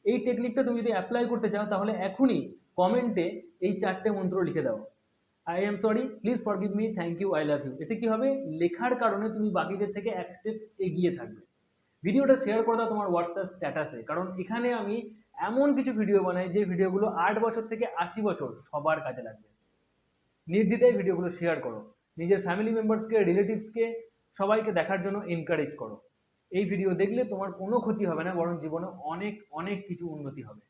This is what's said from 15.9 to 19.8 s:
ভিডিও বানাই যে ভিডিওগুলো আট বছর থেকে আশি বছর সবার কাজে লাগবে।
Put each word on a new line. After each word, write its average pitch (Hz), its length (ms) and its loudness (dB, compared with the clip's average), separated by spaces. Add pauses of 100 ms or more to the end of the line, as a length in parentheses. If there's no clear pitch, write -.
ভিডিও 202 340 4
বানাই 180 220 0
যে 190 160 2
ভিডিওগুলো 185 420 2 (200)
আট 214 180 2
বছর 226 260 0
থেকে 226 140 -2 (200)
আশি 208 180 -6
বছর 165 260 0 (200)
সবার 151 320 0
কাজে 123 220 -8
লাগবে। 110 260 -16 (1000)